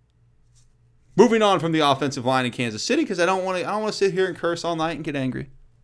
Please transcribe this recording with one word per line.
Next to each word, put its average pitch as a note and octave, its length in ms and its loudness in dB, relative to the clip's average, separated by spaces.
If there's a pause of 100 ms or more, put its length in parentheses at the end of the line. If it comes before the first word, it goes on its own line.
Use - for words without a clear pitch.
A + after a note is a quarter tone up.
(1160)
Moving A3 240 8
on G3 200 4
from E3 100 -2
the D#3+ 80 2
offensive C#3 460 0
line C3 200 2
in A#2+ 60 -4
Kansas A2+ 320 -6
City, D4 220 0
'cause F3+ 160 -2
I E3+ 40 2
don't F#3 200 0
wanna, F#3 140 -4
I D#3+ 120 -4
don't G#3 80 -4
wanna A3 140 -4
sit G3 180 0
here F#3 160 0
and E3+ 80 -6
curse E3+ 300 -4
all E3+ 100 -2
night D#3+ 220 -4
and D3+ 60 -10
get D3+ 120 -6
angry. C3 340 -6 (340)